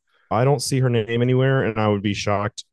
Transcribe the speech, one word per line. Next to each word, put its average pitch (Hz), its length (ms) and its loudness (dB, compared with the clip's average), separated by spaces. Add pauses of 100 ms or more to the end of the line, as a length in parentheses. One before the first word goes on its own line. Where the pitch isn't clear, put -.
(300)
I 107 140 2
don't 139 180 2
see 131 200 -2
her 127 80 2
name 117 320 0
anywhere, 131 420 2
and 107 160 -2
I 107 80 2
would 101 160 0
be 104 100 0
shocked 104 600 -4